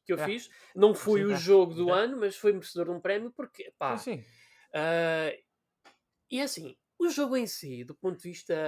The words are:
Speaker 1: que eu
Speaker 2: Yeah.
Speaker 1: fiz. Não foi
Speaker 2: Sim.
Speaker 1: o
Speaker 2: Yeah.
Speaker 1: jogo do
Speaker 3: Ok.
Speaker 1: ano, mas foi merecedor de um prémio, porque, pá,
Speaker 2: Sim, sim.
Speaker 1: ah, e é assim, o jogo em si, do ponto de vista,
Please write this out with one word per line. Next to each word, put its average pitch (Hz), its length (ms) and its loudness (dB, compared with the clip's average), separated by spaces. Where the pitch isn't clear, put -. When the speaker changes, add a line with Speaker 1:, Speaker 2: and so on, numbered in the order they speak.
Speaker 1:
que - 80 -2
eu - 40 -2
Speaker 2:
Yeah. 151 160 -2
Speaker 1:
fiz. 240 160 -10
Não 202 200 8
foi 208 260 2
Speaker 2:
Sim. 202 60 0
Speaker 1:
o - 40 0
Speaker 2:
Yeah. 180 140 -2
Speaker 1:
jogo 180 300 8
do 175 140 -2
Speaker 3:
Ok. 180 60 4
Speaker 1:
ano, 233 240 0
mas 202 180 -2
foi 208 160 2
merecedor 175 340 -4
de 175 60 -4
um 175 80 -10
prémio, 208 320 -4
porque, - 460 -14
pá, - 200 -4
Speaker 2:
Sim, 202 200 -8
sim. 107 60 -18
Speaker 1:
ah, 160 580 0
e 254 80 -4
é 277 40 0
assim, 160 340 -8
o 339 100 2
jogo 277 280 0
em 233 120 -2
si, 127 360 -10
do 139 100 -16
ponto 185 240 -4
de - 40 -20
vista, 175 320 -6